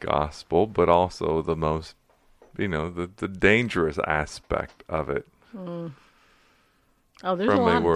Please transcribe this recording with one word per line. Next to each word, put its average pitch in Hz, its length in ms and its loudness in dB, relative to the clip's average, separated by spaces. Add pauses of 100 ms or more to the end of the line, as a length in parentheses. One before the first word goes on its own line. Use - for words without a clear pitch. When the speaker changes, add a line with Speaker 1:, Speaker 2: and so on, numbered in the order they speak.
Speaker 1:
gospel, 76 680 0
but 87 220 2
also 85 520 2
the 78 140 -2
most, 80 400 -2 (640)
you 104 80 -2
know, 82 240 -4
the, 87 260 -8
the 95 120 -6
dangerous 95 760 2
aspect - 840 -4
of 78 200 -4
it. - 200 -6 (280)
Speaker 2:
Mm. 170 360 -10 (1300)
Oh, 185 140 -2
there's 190 140 0
Speaker 1:
From 104 100 4
Speaker 2:
a - 20 4
Speaker 1:
a - 20 2
Speaker 2:
lot - 120 4
of - 60 2 (140)